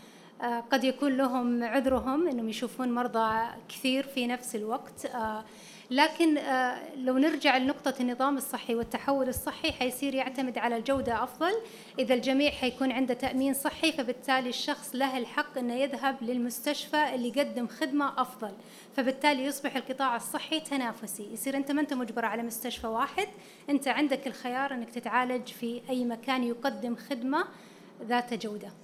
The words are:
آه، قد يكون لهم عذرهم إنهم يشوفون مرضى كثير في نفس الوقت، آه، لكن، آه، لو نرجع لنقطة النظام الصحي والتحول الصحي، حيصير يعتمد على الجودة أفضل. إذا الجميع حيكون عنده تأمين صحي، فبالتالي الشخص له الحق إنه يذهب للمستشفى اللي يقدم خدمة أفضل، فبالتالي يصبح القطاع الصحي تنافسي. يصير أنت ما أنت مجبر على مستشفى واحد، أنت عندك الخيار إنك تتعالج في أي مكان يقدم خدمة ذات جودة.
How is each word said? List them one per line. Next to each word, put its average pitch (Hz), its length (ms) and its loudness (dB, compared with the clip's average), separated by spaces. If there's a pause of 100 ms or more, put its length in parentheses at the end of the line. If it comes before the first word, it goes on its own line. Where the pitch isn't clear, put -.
(420)
آه، 240 180 0
قد 233 240 2
يكون 262 340 2
لهم 247 460 2
عذرهم 262 640 2
إنهم 233 220 0
يشوفون 240 420 -2
مرضى 226 400 2 (380)
كثير 262 460 0
في 240 120 0
نفس 247 280 -4
الوقت، 220 500 -6
آه، 220 380 -4 (480)
لكن، 311 460 6
آه، 254 580 0
لو 254 220 2
نرجع 277 400 6
لنقطة 262 420 0
النظام 254 380 2
الصحي 240 380 -4
والتحول 247 540 0
الصحي، 285 420 -2
حيصير 262 440 -2
يعتمد 254 420 -2
على 233 200 0
الجودة 233 460 0
أفضل. 320 300 0 (460)
إذا 254 140 4
الجميع 269 380 4
حيكون 254 400 0
عنده 247 220 2
تأمين 262 400 0
صحي، 302 380 0
فبالتالي 254 580 0
الشخص - 460 -4
له 262 220 2
الحق 285 400 -2
إنه 240 160 -2
يذهب 262 480 0
للمستشفى 254 960 0
اللي 247 200 0
يقدم 240 320 0
خدمة 285 540 0
أفضل، 226 300 -4 (460)
فبالتالي 262 480 4
يصبح 277 300 -2
القطاع 262 400 0
الصحي 302 440 -4
تنافسي. 247 760 -4
يصير 269 240 -2
أنت 277 140 -2
ما 294 100 2
أنت 294 120 0
مجبر 233 320 -2
على 226 180 -2
مستشفى 233 440 -6
واحد، 262 400 0 (420)
أنت 277 180 2
عندك 269 400 2
الخيار 262 460 -2
إنك 233 160 -6
تتعالج 247 580 0
في 240 420 -6
أي 254 160 0
مكان 240 380 0
يقدم 233 520 -2 (140)
خدمة 277 360 0 (600)
ذات 240 260 0
جودة. 208 340 -6 (160)